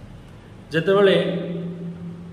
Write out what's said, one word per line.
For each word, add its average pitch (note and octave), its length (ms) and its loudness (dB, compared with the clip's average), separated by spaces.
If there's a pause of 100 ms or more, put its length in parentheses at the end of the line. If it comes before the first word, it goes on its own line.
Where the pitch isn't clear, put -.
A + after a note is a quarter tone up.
(720)
ଯେତେବେଳେ F#3+ 440 6 (1160)